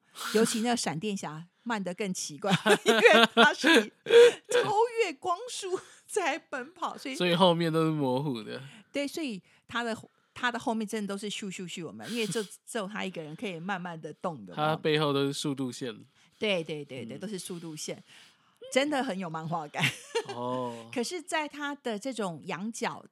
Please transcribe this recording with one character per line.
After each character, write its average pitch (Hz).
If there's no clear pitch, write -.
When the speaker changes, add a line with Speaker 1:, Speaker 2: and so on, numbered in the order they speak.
Speaker 1:
尤 220
其 226
那 233
个 240
闪 165
电 202
侠 160
慢 226
得 180
更 190
奇 -
怪， 196
<laughs> 208
因 233
为 214
他 240
是 -
超 466
越 359
光 349
速 370
在 330
奔 277
跑， 220
所 277
以 262
Speaker 2:
所 180
以 175
后 175
面 165
都 160
是 160
模 135
糊 123
的。 123
Speaker 1:
对， 285
所 339
以 220
他 240
的， 226
他 240
的 233
后 233
面 220
真 214
的 196
都 202
是 202
咻 -
咻 190
咻， 180
有 151
没 107
有？ 117
因 233
为 220
就 214
只 -
有 202
他 196
一 190
个 170
人 151
可 214
以 170
慢 180
慢 175
地 156
动 147
的 87
嘛。 -
Speaker 2:
他 156
背 151
后 151
都 139
是 139
速 143
度 131
线。 120
Speaker 1:
对， 196
对， 156
对， 127
对， 127
Speaker 2:
嗯。 151
Speaker 1:
都 185
是 196
速 180
度 160
线。 -
真 285
的 269
很 208
有 185
漫 160
画 156
感。 151
Speaker 2:
哦。 123
Speaker 1:
<laughs> 117
可 254
是 330
在 311
他 285
的 226
这 262
种 185
仰 185
角 170